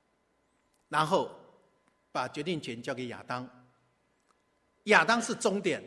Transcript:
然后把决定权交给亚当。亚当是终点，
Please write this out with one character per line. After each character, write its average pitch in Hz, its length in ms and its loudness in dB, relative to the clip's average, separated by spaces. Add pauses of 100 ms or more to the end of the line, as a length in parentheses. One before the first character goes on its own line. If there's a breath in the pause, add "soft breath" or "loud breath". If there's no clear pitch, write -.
(880)
然 151 180 2
后 156 260 2 (800)
把 127 160 -4
决 147 160 -8
定 160 180 -4
权 117 180 -10
交 135 140 -6
给 127 140 -8
亚 101 180 -12
当。 123 240 -8 (1300)
亚 196 200 6
当 233 160 2
是 233 140 -4
终 202 260 0
点， 151 280 -2